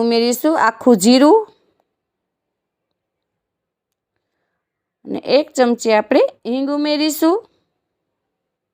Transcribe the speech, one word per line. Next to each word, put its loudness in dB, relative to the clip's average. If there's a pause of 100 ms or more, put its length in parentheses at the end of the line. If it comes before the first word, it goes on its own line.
ઉમેરીશું -2 (100)
આખું 0
જીરું 4 (3750)
અને -10 (180)
એક -2 (100)
ચમચી 0
આપણે 0 (300)
હિંગ -4
ઉમેરીશું. -2 (1400)